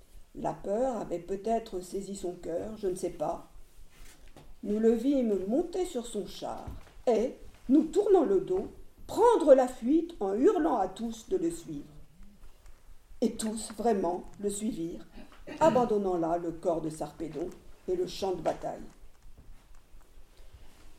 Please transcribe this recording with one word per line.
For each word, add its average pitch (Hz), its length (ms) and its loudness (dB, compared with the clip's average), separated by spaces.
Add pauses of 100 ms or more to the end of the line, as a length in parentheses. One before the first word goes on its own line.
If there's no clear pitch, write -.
(340)
La 156 180 -4
peur 226 440 -2
avait 175 240 -4
peut-être 202 600 -4
saisi 196 360 -8
son 175 160 -6
cœur, 190 440 -6
je 202 120 -4
ne 180 80 -2
sais 175 140 -4
pas. - 420 -6 (1120)
Nous 208 160 0
le 226 120 8
vîmes 240 540 2
monter 349 380 0
sur 240 220 -6
son 196 200 -6
char - 380 -8 (420)
et, 226 280 4 (340)
nous 311 160 8
tournant 370 400 6
le 190 160 4
dos, 185 260 0 (400)
prendre 339 480 8
la 262 140 8
fuite 285 520 0
en 196 140 0
hurlant 302 440 4
à 190 100 2
tous 226 400 -10
de 190 80 2
le 170 140 0
suivre. 160 340 -8 (1400)
Et 226 120 2
tous, 220 440 -6
vraiment, 185 480 0 (160)
le 202 100 -2
suivirent, 185 560 -6 (540)
abandonnant 220 560 4
là 165 220 2
le 170 120 -4
corps 165 300 0
de 156 100 -4
Sarpédon 156 580 -8 (400)
et 185 60 0
le 175 120 0
champ 190 260 -4
de 175 80 -4
bataille. « 156 400 -4 (2250)